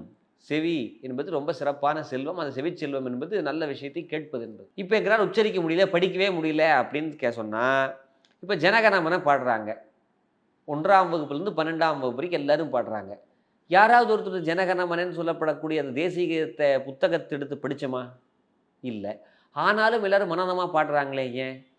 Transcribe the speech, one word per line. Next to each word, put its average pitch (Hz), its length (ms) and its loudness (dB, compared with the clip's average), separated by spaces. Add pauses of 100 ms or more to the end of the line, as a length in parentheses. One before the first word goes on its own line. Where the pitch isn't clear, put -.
(360)
செவி 156 640 -4
என்பது 131 300 -8
ரொம்ப 147 220 -2
சிறப்பான 147 500 -2
செல்வம். 139 340 -6
அந்த 151 140 -4
செவி 143 240 -4
செல்வம் 139 300 -4
என்பது 156 360 -4
நல்ல 151 240 -4
விஷயத்தை 139 400 -8
கேட்பது 147 380 -8
என்பது. 107 320 -16
இப்ப 196 200 -2
எங்களால் 202 320 2
உச்சரிக்க 196 340 2
முடியல, 165 260 2
படிக்கவே 185 420 2
முடியல 160 420 0
அப்படின்னு 147 440 0
கே-, 127 140 0
சொன்னா, 120 640 0 (460)
இப்ப 190 160 -4
ஜனகணமன 185 640 4
பாடுறாங்க, 123 520 2 (1000)
ஒன்றாம் 180 420 4
வகுப்புலேருந்து 160 440 -2
பன்னெண்டாம் 160 460 0
வகுப்பு 127 140 -2
வரைக்கும் 160 260 -4
எல்லாரும் 143 340 0
பாடுறாங்க. 107 400 -4 (540)
யாராவது 220 440 6
ஒருத்தர் 190 320 -2
ஜனகணமனன்னு 175 760 0
சொல்லப்படக்கூடிய 156 600 -2
அந்த 139 120 -4
தேசிய 175 360 -2
கீதத்தை 151 560 0
புத்தகத்தை 151 540 -2
எடுத்து 139 180 -8
படிச்சோமா? 127 560 -6 (680)
இல்ல. 107 460 -8 (260)
ஆனாலும் 214 520 2
எல்லாரும் 196 280 2
மனனமா 180 420 -2
பாடுறாங்களே, 139 580 0
ஏன்? 131 360 -8 (120)